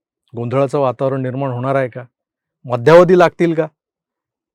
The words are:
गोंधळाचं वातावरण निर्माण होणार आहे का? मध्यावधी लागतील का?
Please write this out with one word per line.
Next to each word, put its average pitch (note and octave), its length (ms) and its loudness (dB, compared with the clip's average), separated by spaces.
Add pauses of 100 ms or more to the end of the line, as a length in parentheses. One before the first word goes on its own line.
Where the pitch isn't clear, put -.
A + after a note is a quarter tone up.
(360)
गोंधळाचं C3 440 -4
वातावरण C3 420 -4
निर्माण C3 300 -8
होणार B2+ 240 -6
आहे C3+ 120 -2
का? B2 160 -14 (600)
मध्यावधी E3 540 4
लागतील E3+ 340 0
का? D#3 140 -4 (880)